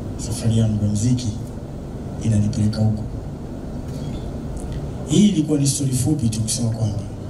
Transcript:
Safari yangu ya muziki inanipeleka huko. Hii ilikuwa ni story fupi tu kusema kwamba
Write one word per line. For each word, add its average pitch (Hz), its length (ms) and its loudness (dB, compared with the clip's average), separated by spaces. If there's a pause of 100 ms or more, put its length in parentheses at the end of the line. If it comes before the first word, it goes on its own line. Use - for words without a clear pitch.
(180)
Safari - 400 0
yangu 107 260 4
ya 104 60 2
muziki 120 380 2 (960)
inanipeleka 104 580 2
huko. 107 220 2 (2000)
Hii 170 200 8
ilikuwa 151 320 4
ni 139 80 4
story 135 260 2
fupi 127 360 2
tu 110 120 -2
kusema 113 280 0
kwamba 107 300 -2 (300)